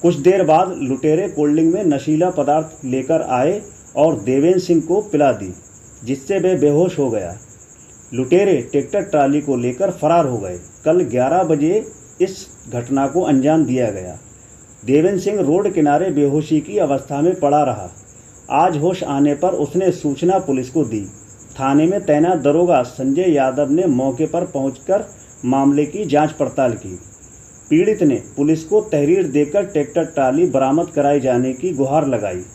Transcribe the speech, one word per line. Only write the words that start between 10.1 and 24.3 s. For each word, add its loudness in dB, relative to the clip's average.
हो -4
गए। -10
कल 2
ग्यारह 0
बजे 0
इस -4
घटना -2
को -2
अंजाम 2
दिया 0
गया। -10
देवेंद्र 2
सिंह -2
रोड 0
किनारे 2
बेहोशी 0
की -8
अवस्था -2
में 2
पड़ा 2
रहा। -6
आज 2
होश -2
आने 2
पर -2
उसने 0
सूचना -2
पुलिस -4
को 0
दी। -6
थाने 2
में -2
तैनात 2
दरोगा 2
संजय 0
यादव 0
ने 2
मौके 0
पर -2